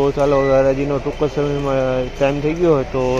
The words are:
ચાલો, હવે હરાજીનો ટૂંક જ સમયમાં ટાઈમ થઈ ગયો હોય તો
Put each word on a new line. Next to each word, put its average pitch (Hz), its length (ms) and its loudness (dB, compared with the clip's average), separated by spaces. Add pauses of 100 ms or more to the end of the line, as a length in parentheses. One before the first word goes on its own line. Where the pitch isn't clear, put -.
(100)
ચાલો, 143 260 2
હવે 135 200 2
હરાજીનો 135 420 2
ટૂંક 143 240 -6
જ 147 60 2
સમયમાં 135 840 -2
ટાઈમ 139 300 0
થઈ 151 180 -2
ગયો 170 160 4
હોય 131 160 0
તો 131 120 -2 (180)